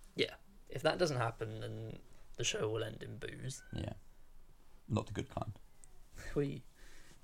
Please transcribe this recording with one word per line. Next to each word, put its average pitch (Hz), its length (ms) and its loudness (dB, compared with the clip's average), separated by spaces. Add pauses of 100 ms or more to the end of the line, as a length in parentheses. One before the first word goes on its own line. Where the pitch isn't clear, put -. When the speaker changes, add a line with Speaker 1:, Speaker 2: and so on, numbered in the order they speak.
(140)
Speaker 1:
Yeah, - 200 4 (340)
if - 140 -4
that 156 160 8
doesn't 151 180 6
happen, 113 440 2
then 110 380 -4 (380)
the 120 80 2
show 151 240 4
will 110 160 4
end - 180 -4
in 110 160 -6
boos. - 440 -4 (100)
Speaker 2:
Yeah, - 220 0 (920)
not 107 180 6
the 104 80 -6
good - 160 0
kind. 107 220 0 (380)
Speaker 1:
<laughs> - 440 -6
We 143 280 4 (600)